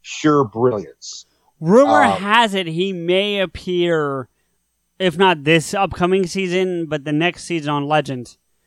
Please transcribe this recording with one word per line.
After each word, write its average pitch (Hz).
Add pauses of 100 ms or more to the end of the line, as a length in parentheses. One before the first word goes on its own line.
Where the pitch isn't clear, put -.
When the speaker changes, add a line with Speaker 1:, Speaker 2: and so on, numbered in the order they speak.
Speaker 1:
pure 147
brilliance. 110 (320)
Speaker 2:
Rumor 277
Speaker 1:
Um, 196
Speaker 2:
has 214
it 190
he 175
may 190
appear, 165 (680)
if 180
not 175
this 160
upcoming 190
season, 180
but 147
the 151
next 170
season 156
on 143
Legends. 135 (280)